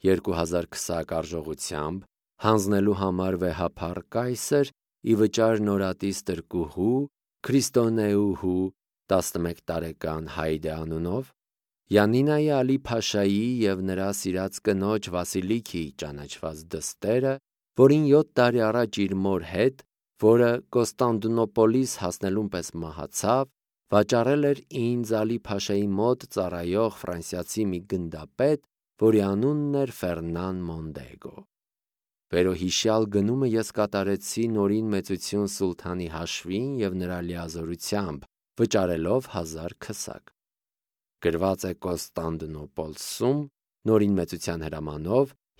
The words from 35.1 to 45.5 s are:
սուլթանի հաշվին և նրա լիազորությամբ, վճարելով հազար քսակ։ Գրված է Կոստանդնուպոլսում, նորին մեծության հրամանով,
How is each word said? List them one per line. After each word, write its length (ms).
սուլթանի 600
հաշվին 640
և 200
նրա 260
լիազորությամբ, 1080
վճարելով 680
հազար 480
քսակ։ 560
Գրված 380
է 180
Կոստանդնուպոլսում, 1600
նորին 300
մեծության 500
հրամանով, 720